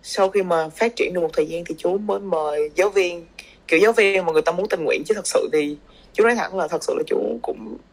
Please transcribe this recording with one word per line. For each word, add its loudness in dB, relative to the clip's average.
Sau 0
khi 0
mà 0
phát -2
triển -2
được -2
một -2
thời 0
gian -8
thì -8
chú 0
mới -4
mời -2
giáo 2
viên, 0
kiểu 4
giáo 6
viên 4
mà 0
người 4
ta 0
muốn -2
tình -2
nguyện, 0
chứ 0
thật -8
sự 0
thì 0
chú 4
nói 6
thẳng 0
là -2
thật -4
sự 0
là -2
chú -2
cũng -8